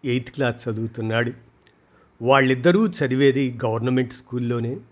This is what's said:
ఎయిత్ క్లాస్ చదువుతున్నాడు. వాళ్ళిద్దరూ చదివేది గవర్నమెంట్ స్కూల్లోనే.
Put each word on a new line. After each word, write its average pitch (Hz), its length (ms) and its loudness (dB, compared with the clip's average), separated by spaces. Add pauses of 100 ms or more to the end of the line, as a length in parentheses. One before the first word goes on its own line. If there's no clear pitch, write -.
ఎయిత్ 123 260 -4
క్లాస్ 120 380 -4
చదువుతున్నాడు. 113 640 -4 (880)
వాళ్ళిద్దరూ 135 640 4
చదివేది 135 800 0
గవర్నమెంట్ 120 480 -2
స్కూల్లోనే. 120 640 -6 (140)